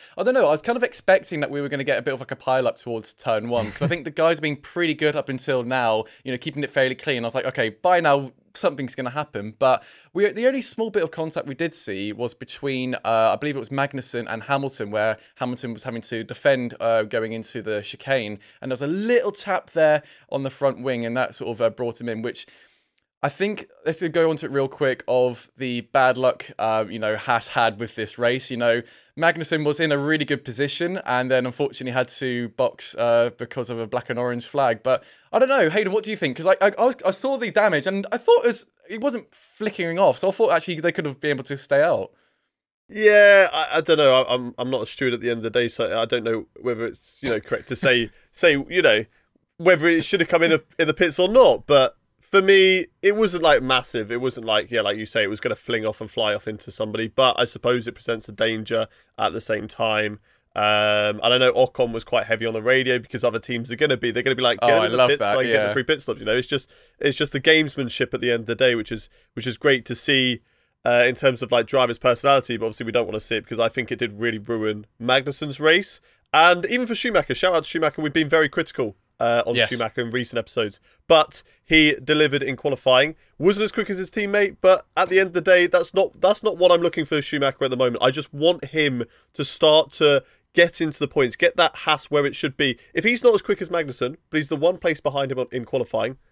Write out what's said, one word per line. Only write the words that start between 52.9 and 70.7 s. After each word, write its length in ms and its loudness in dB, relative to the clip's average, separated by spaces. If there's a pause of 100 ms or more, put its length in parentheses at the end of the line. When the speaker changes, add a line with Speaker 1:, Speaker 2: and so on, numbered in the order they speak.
Speaker 2:
it 160 2
wasn't, 260 0
like, 200 4
massive. 480 -2
It 100 -4
wasn't 260 -6
like, 240 0
yeah, 120 0
like 160 -2
you 80 -8
say, 160 -2
it 80 -2
was 100 -8
gonna 140 -4
fling 320 -6
off 140 -6
and 100 -14
fly 240 -2
off 120 -8
into 240 -12
somebody. 380 -6
But 300 2
I 80 2
suppose 420 -2
it 60 -12
presents 340 -8
a 40 -14
danger 540 -2 (300)
at 160 -2
the 80 -6
same 280 -4
time. 500 -4 (380)
Um, 640 2
and 120 4
I 40 2
know 140 4
Ocon 400 0
was 120 -6
quite 220 -2
heavy 200 -2
on 80 -4
the 80 -6
radio 360 2
because 260 -10
other 160 0
teams 320 -8
are 40 -10
gonna 200 0
be, 140 -2
they're 120 -4
gonna 140 0
be 60 -4
like, 180 2
"Get 100 4
Speaker 1:
Oh, 60 6
Speaker 2:
him 60 2
Speaker 1:
I 40 0
Speaker 2:
in 60 -2
the 60 0
Speaker 1:
love 120 6
Speaker 2:
pits 100 2
Speaker 1:
that, 140 0
Speaker 2:
so 60 2
I 40 0
can 80 -2
get 100 4
the 60 0
Speaker 1:
yeah. 40 -2
Speaker 2:
free 120 -2
pit 180 -2
stop." 160 -6
You 60 -14
know, 120 0
it's 100 -2
just, 220 -6 (320)
it's 160 0
just 160 -4
the 80 -4
gamesmanship 760 0
at 60 -4
the 100 0
end 120 0
of 40 -14
the 80 -2
day, 220 4
which 160 -6
is, 160 -12 (240)
which 160 -8
is 80 -6
great 300 2
to 100 -6
see, 460 0 (420)